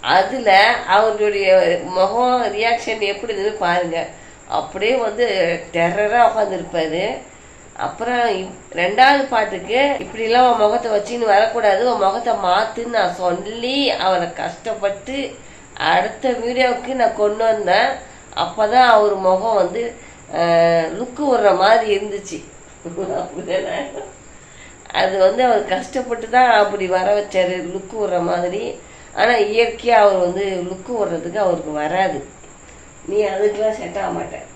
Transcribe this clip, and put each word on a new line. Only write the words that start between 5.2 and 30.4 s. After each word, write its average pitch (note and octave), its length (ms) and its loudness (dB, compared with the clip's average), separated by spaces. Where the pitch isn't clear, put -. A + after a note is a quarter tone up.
டெரரா G#3 540 2
உட்காந்துருப்பாரு. F#3 920 -2
அப்புறம் A#3+ 560 -2
இப்-, F#3 460 -8
ரெண்டாவது B3+ 520 4
பாட்டுக்கு, A#3 720 -2
"இப்படிலாம் A#3 520 2
உன் G#3 60 2
முகத்தை A3 340 0
வச்சுன்னு A3 340 -2
வரக்கூடாது, A3 680 2
உன் G3+ 100 0
முகத்தை A3 300 0
மாத்துன்னு" G#3 540 0
நான் G3+ 260 0
சொல்லி A3+ 760 -2
அவரை F3+ 440 0
கஷ்டப்பட்டு G#3 1040 -6
அடுத்த F3+ 580 0
வீடியோவுக்கு A#3+ 560 -2
நான் B3 280 0
கொண்டு G#3+ 280 0
வந்தேன். A3 460 2
அப்பதான் A3 520 2
அவர் G#3 280 4
முகம் F#3+ 400 0
வந்து, G#3 380 -2
அஹ், E3+ 680 2
லுக்கு B3 200 -8
விடுற G#3+ 360 4
மாதிரி G#3+ 400 4
இருந்துச்சு. G3 460 -8
அப்படிதானே? - 960 -6
அது F#3+ 260 0
வந்து F#3+ 260 4
அவர் A3 220 2
கஷ்டப்பட்டு B3 640 -6
தான் B3 220 4
அப்படி G3+ 360 2
வர F#3 320 0
வச்சாரு, F3+ 520 -2
லுக்கு F#3+ 220 -10
விடுற F#3 280 -2
மாதிரி. F3+ 580 -4
ஆனா A3 160 2
இயற்கையா A#3 580 0
அவர் G#3 280 6
வந்து F3+ 460 -2